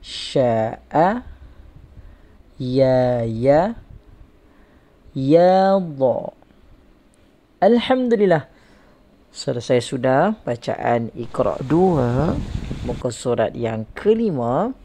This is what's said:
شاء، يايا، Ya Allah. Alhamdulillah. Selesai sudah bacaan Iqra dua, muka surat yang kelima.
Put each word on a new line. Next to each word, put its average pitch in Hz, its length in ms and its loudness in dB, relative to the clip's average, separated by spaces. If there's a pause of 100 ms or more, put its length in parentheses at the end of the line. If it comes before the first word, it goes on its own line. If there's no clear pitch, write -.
شاء، 135 1200 -2 (1400)
يايا، 127 1160 2 (1400)
Ya 180 640 4
Allah. 135 560 -2 (1300)
Alhamdulillah. 226 880 2 (800)
Selesai 123 480 -2
sudah 135 640 0
bacaan 120 720 -4
Iqra 113 480 -4
dua, 147 720 0 (480)
muka 123 320 -6
surat 113 400 -2
yang 113 400 -6
kelima. 202 880 0